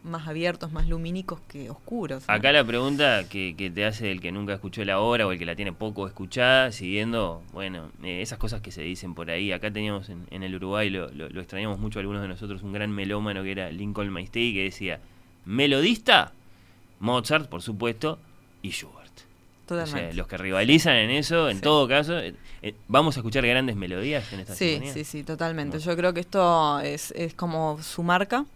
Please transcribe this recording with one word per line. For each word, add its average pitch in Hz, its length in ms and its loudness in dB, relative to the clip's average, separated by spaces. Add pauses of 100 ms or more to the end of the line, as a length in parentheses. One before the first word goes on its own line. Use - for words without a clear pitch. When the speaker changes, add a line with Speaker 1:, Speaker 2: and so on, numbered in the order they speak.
Speaker 1:
más 165 240 -8
abiertos, 170 440 -4
más 160 160 2
lumínicos 165 600 -2
que 135 220 -12
oscuros, 139 580 -6
¿no? 104 60 4
Speaker 2:
Acá 107 180 6
la 147 120 8
pregunta 123 680 4
que, 95 280 -4
que 95 120 -4
te 98 160 0
hace 107 260 -2
el 92 100 -4
que 87 100 -6
nunca 101 220 -4
escuchó 98 320 -6
la 98 140 2
obra 113 260 4
o 95 60 2
el 90 80 -2
que 85 60 -4
la 85 100 -4
tiene 98 180 -4
poco 101 340 -6
escuchada, 123 640 4
siguiendo, 101 680 -2 (120)
bueno, 90 360 -10 (140)
eh, 90 180 -6
esas 113 160 -8
cosas 110 240 -4
que 98 100 -12
se 87 100 -10
dicen 87 340 -8
por 85 160 -8
ahí. 95 200 -2
Acá 98 200 -4
teníamos 104 380 -4
en, 87 220 -12
en 95 120 -8
el 95 120 -6
Uruguay, 98 340 -2
lo, 90 200 -4
lo, 71 200 -12
lo 87 120 -10
extrañamos 98 380 -6
mucho 107 200 -4
algunos 101 220 -4
de 98 60 -6
nosotros, 95 360 -10
un 98 100 -8
gran 104 180 -4
melómano 101 520 -2
que 95 80 -4
era 92 200 -6
Lincoln 101 380 -4
Maistei, 104 440 -2
que 95 100 -2
decía, 92 360 -6 (460)
"Melodista, 143 880 4 (680)
Mozart, 123 500 2
por 87 120 -8
supuesto, 117 580 -4 (420)
y - 100 -8
Schubert". - 300 -10 (640)
O 175 100 -6
sea, 170 100 -2
Speaker 1:
Totalmente. 85 320 -6
Speaker 2:
los 87 100 -2
que 92 100 -8
rivalizan 117 600 6
en 110 120 4
eso, 151 400 2
en 101 80 0
Speaker 1:
Sí. 95 60 -6
Speaker 2:
todo 147 240 6
caso, 147 320 2
eh, 90 160 -8 (260)
eh, 107 140 -8 (140)
vamos 139 260 6
a 131 60 -4
escuchar 117 260 2
grandes 123 300 2
melodías 101 560 -4
en 98 80 -8
esta 101 140 -10
Speaker 1:
Sí, 175 160 2
Speaker 2:
sinfonía. 143 220 -4
Speaker 1:
sí, 151 120 -6
sí, 147 180 -10
totalmente. 156 540 -4
Speaker 2:
No. 156 60 -4
Speaker 1:
Yo 170 120 0
creo 175 180 2
que 170 60 -2
esto 170 640 4
es, 143 340 -6
es 165 180 -4
como 160 480 -2
su - 220 -6
marca 190 420 2 (100)